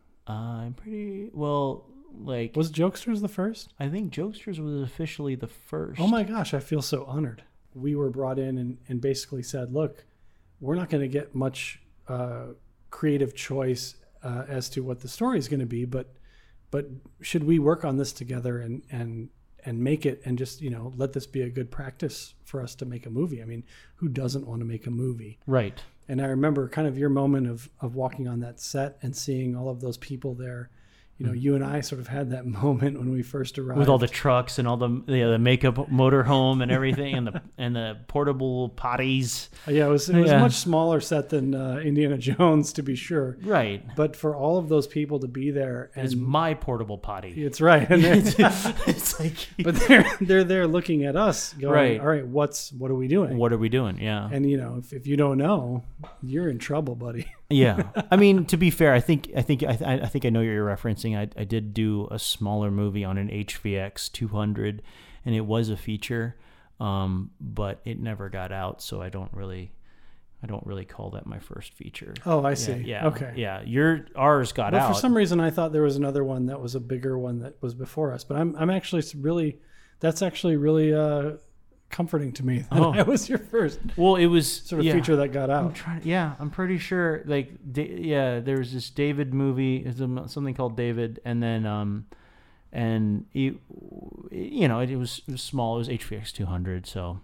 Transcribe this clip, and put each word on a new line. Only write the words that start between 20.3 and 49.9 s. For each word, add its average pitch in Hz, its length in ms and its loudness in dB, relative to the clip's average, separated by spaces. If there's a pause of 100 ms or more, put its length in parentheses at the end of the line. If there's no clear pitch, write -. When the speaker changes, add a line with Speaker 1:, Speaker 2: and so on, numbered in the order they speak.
Speaker 2:
just, 127 240 -8
you 147 80 -8
know, 120 280 -10
let 135 160 -4
this 135 120 -6
be 135 160 -6
a 123 80 -4
good 123 220 -8
practice - 640 -10 (100)
for 135 160 -8
us 120 140 -12
to 131 100 -10
make 123 220 -10
a - 20 -12
movie? 131 320 -4
I 113 40 -14
mean, 117 180 -10 (320)
who 170 120 -4
doesn't 135 380 -4
wanna 117 200 -6
make 117 200 -8
a 120 60 -6
movie?" 117 560 -6
Speaker 1:
Right. 131 340 0 (260)
Speaker 2:
And 131 140 -2
I 135 40 -2
remember 135 440 2
kind 156 180 0
of 135 100 -2
your 143 120 2
moment 139 380 2
of, 120 220 -8 (120)
of 123 140 -6
walking 127 320 -4
on 120 140 -6
that 120 180 -12
set 139 420 -6
and 123 140 -6
seeing 127 400 -4
all 127 140 -6
of 123 120 -8
those 123 160 -6
people 131 380 -8
there. 123 340 -12 (500)
You 123 80 -2
know, 117 60 -2
Speaker 1:
Mm. 123 100 -4
Speaker 2:
you 139 120 4
and 135 80 2
I 139 180 -4
sort 127 200 -8
of 123 60 -12
had 135 240 -4
that 127 140 -6
<laughs> 107 180 -6
moment 139 340 2
when 127 140 -2
we 127 100 -2
first 131 380 -6
arrived. 127 180 -2
Speaker 1:
With 139 100 6
all 135 120 8
the 120 80 2
trucks 123 500 2
and 123 100 0
all 120 100 0
the, 120 120 0 (160)
yeah, 127 220 2
the 117 100 4
makeup 123 380 6
motorhome 131 880 4
and 123 80 2
everything 135 420 0
and 123 140 -2
the, 110 220 -6
Speaker 2:
<laughs> - 100 -20
Speaker 1:
and 123 160 -2
the 110 320 -6
portable 131 640 0
potties. 131 800 -2 (180)
Speaker 2:
Yeah, 151 180 4
it 143 40 4
was, 147 200 2
it 170 100 8
was 165 120 8
Speaker 1:
Yeah. 143 60 10
Speaker 2:
a 135 40 10
much 127 120 8
smaller 165 460 2
set 143 300 -2
than, 135 240 2
uh, 131 300 -4
Indiana 147 340 2
<laughs> 123 120 -4
Jones, 156 440 4
to - 80 -6
be 135 140 -2
sure. 135 480 -2
Speaker 1:
Right. 123 400 0 (120)
Speaker 2:
But 151 200 2
for 151 200 -2
all 147 220 2
of 165 120 -2
those 147 180 4
people 147 320 -2
to 131 80 -6
be 131 240 -4
there 131 440 -4
Speaker 1:
It's 131 180 -2
Speaker 2:
and 123 100 0
Speaker 1:
my 151 320 2
portable 110 420 -4
potty. 95 480 -6
Speaker 2:
It's 143 160 -2
right. 160 280 10
And 175 140 10
Speaker 1:
<laughs> - 0 -
It's, 185 300 8
Speaker 2:
then - 420 4 (120)
Speaker 1:
it's - 320 0
like 160 160 -2 (160)
Speaker 2:
<laughs> 180 120 -4
but 170 120 4 (120)
they're, 240 180 12 (140)